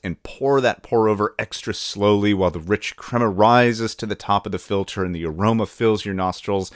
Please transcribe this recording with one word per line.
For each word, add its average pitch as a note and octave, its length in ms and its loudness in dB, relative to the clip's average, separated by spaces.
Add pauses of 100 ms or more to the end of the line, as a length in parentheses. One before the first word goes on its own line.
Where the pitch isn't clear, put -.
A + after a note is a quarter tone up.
and F2 200 -8
pour C#3 360 0
that B2 240 0
pour-over G#2+ 560 2
extra - 340 -6
slowly G#2 600 2
while F#2 180 2
the E2+ 80 -6
rich F2+ 380 -4
crema A#2+ 320 -2
rises A2+ 640 4
to - 100 -10
the G#2 100 -4
top G2+ 300 -2
of G2+ 60 -8
the F#2 80 -4
filter G2 460 -4
and F2+ 100 -4
the E2 100 -6
aroma G#2 400 0
fills A2 380 0
your G2+ 100 -6
nostrils, F#2 640 -4